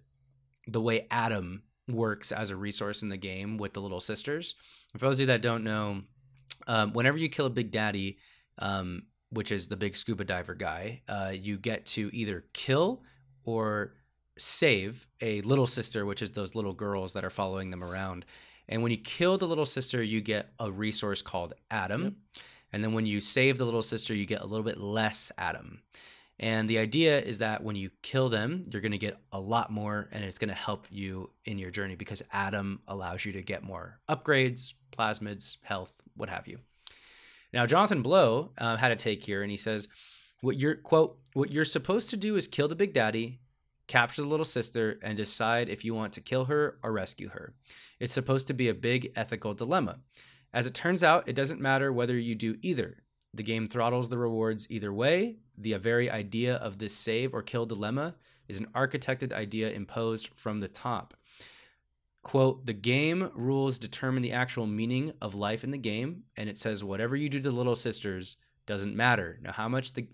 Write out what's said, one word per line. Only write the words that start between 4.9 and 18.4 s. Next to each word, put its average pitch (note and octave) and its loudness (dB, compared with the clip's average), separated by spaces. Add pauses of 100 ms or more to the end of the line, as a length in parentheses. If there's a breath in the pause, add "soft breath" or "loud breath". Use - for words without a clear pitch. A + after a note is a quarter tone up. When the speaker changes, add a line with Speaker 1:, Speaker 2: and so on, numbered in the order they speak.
Speaker 1:
And G#2 -12
for C3 0
those C3+ 4
of C3+ 4
you C3+ 2
that A#2 4
don't A#2 2
know, G#2+ 0 (640)
um, G#2+ 4
whenever C3 4
you D#3+ 0
kill C#3+ 0
a B2+ 0
Big A#2 0
Daddy, G2+ 0 (400 soft breath)
um, F#2+ -2 (260)
which A2 -4
is F#2+ -2
the G2+ -6
big G2 -2
scuba G#2 -2
diver F2+ -4
guy, F#2+ -6
uh, G2 -4
you G2 -4
get A2 -4
to G#2 -2
either G#2 -6
kill F3 0 (400 soft breath)
or G#2+ -2 (460)
save A2+ 2 (140)
a G#2+ -2
Little B2+ 4
Sister, A2+ -2
which G2+ -4
is G2+ -4
those G2 -4
little G2+ -2
girls G2 -4
that F#2+ -4
are F#2 -4
following F#2+ -2
them F2+ -8
around. F2+ -6 (420 soft breath)